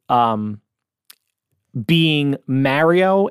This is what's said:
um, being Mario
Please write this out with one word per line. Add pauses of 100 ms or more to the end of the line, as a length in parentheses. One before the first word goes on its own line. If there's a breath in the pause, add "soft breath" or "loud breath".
um, (1300)
being (100)
Mario